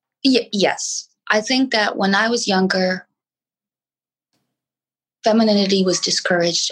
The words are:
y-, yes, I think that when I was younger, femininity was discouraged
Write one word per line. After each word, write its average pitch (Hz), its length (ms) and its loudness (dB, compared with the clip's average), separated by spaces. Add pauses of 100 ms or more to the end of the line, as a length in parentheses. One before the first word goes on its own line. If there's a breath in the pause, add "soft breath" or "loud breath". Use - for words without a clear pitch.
(260)
y-, 262 260 2
yes, - 560 -4 (220)
I 214 100 2
think 262 320 -2
that 214 240 0
when 196 180 0
I 208 140 2
was 233 220 -2
younger, 185 580 0 (2250)
femininity 202 600 2
was 175 160 -2
discouraged 175 720 -2